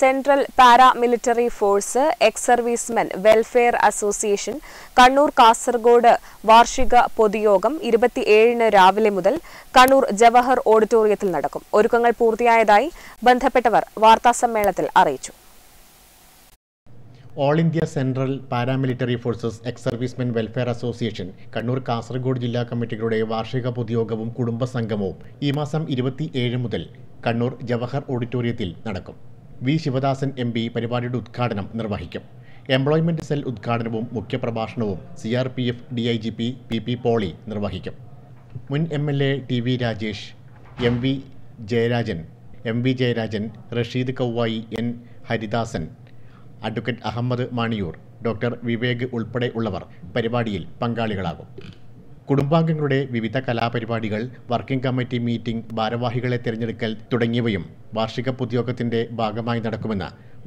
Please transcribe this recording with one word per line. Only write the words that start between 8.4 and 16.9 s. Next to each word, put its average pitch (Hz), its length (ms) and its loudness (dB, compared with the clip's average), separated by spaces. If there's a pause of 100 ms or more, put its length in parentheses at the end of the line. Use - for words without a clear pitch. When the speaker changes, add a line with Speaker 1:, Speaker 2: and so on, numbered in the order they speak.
Speaker 1:
രാവിലെ 202 360 6
മുതൽ 202 300 0 (360)
കണ്ണൂർ 269 340 8
ജവഹർ 233 560 4
ഓഡിറ്റോറിയത്തിൽ 214 640 4
നടക്കും. 160 320 -4 (120)
ഒരുക്കങ്ങൾ 233 440 4
പൂർത്തിയായതായി 226 720 4 (320)
ബന്ധപ്പെട്ടവർ 247 640 4 (120)
വാർത്താസമ്മേളനത്തിൽ 220 1000 4
അറിയിച്ചു. 156 360 2 (2000)